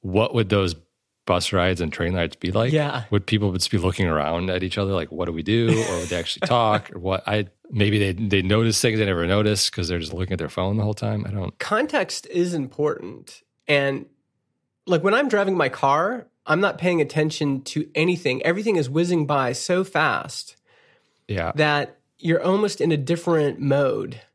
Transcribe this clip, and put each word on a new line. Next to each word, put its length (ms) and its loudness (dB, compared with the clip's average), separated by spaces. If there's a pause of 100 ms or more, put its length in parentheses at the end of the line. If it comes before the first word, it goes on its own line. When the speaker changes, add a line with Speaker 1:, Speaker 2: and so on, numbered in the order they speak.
Speaker 1:
what 300 0
would 160 2
those 260 2 (520)
bus 260 0
rides 260 2
and 140 -2
train 220 -2
rides 200 -2
be 160 -4
like? 220 0
Speaker 2:
Yeah. 380 0
Speaker 1:
Would 160 0
people 260 2
just 160 -2
be 80 0
looking 300 2
around 420 0
at 140 -2
each 160 -4
other, 140 0
like, 180 -2
"What 140 -4
do 60 -4
we 120 -6
do?" 260 2 (200)
Or 100 -2
would 100 -6
they 80 -2
actually 300 -4
talk? 440 2
Speaker 2:
<laughs> 40 -16
Speaker 1:
Or 20 -10
what? 300 -2
I, 180 0 (240)
maybe 300 2
they, 140 0
they 280 2
notice 400 2
things 160 2
they 80 2
never 220 0
noticed 440 2
'cause 180 -4
they're 100 -2
just 120 -6
looking 220 -4
at 60 -4
their 100 -6
phone 280 -2
the 60 0
whole 120 -2
time. 320 -4
I 20 -6
don't 300 -6
Speaker 2:
Context 720 -2
is 240 0
important. 880 -6 (240)
And, 400 0 (800)
like, 160 2
when 100 4
I'm 160 2
driving 260 2
my 140 2
car, 560 0 (220)
I'm 140 2
not 180 0
paying 200 2
attention 680 0
to 280 -4
anything. 500 0
Everything 340 2
is 120 0
whizzing 380 0
by 240 0
so 320 -2
fast 720 -2 (720)
Speaker 1:
Yeah. 300 -2
Speaker 2:
that 420 0 (180)
you're 260 2
almost 380 2
in 100 2
a 60 4
different 640 0
mode. 600 0 (160)